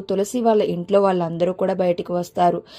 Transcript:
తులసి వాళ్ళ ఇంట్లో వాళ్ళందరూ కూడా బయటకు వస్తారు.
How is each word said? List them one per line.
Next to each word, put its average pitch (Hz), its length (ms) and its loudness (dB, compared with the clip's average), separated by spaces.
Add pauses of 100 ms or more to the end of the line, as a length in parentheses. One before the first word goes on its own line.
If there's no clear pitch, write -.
తులసి 202 400 -4
వాళ్ళ 220 220 4
ఇంట్లో 175 380 0
వాళ్ళందరూ 175 520 0
కూడా 185 220 -2
బయటకు 180 380 -2
వస్తారు. 175 460 0 (200)